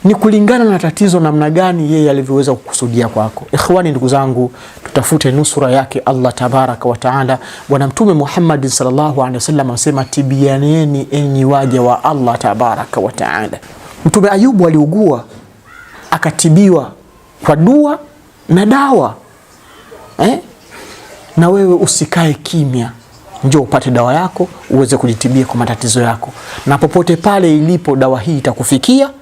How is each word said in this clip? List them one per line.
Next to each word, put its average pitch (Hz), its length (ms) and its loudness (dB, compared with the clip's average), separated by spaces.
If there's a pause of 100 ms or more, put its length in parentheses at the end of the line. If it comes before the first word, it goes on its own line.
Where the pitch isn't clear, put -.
ni 208 120 4
kulingana 214 500 2
na 196 140 2
tatizo 175 400 0
namna 151 300 0
gani 170 440 0
yeye 151 160 2
alivyoweza 135 440 0
kukusudia 117 540 -4
kwako. 110 440 -4
Ikhwani, 175 400 0
ndugu 131 160 -2
zangu, 127 440 0 (320)
tutafute 143 480 0
nusura 135 400 0
yake 131 280 0
Allah 127 340 -2
tabaraka 123 560 -2
wa 113 80 -2
taala. 131 400 -2 (320)
Bwana 139 180 0
Mtume 196 260 0
Muhammad 147 540 0
sallallahu 135 540 -2
alaihi 127 140 -2
wasallam 139 340 -2
anasema, 135 360 -2
"Tibianeni 139 1040 0
enyi 139 340 0
waja 135 360 2
wa 120 220 2
Allah 131 340 0
tabaraka 113 640 -2
wa 95 100 -2
taala." 92 480 -6 (460)
Mtume 196 240 2
Ayubu 196 380 4
aliugua, 156 560 2 (880)
akatibiwa 160 800 2 (540)
kwa 151 100 4
dua 285 440 2 (500)
na 185 160 2
dawa, 247 500 2 (1040)
eh? 262 200 0 (1000)
Na 170 120 4
wewe 190 240 2
usikae 165 600 0
kimya, 127 580 -4 (520)
njoo 139 180 2
upate 127 300 -2
dawa 123 220 2
yako 180 340 -2 (220)
uweze 131 280 2
kujitibia 127 480 0
kwa - 100 -8
matatizo 120 460 -2
yako, 117 320 -4 (320)
na 139 120 2
popote 170 380 0
pale 175 420 2
ilipo 160 380 0
dawa 131 240 0
hii 147 180 -4
itakufikia 139 720 0 (120)